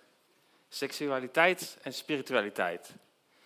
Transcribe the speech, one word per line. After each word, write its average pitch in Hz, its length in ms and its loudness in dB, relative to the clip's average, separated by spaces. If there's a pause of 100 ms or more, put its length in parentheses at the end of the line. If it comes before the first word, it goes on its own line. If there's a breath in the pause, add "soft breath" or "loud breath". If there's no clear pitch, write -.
(680 soft breath)
seksualiteit 147 1120 0
en 135 100 -8
spiritualiteit. 104 1000 -2 (520 soft breath)